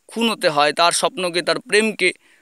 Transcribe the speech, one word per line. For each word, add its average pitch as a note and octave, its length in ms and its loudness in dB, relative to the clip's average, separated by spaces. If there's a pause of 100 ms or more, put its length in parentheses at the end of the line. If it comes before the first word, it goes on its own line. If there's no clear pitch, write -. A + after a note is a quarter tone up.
খুন A3+ 220 -2
হতে F#3 200 0
হয়, D3 240 2
তার E3+ 180 2
স্বপ্নকে, F3 500 -4
তার D#3+ 180 -2
প্রেমকে G#3 520 0 (300)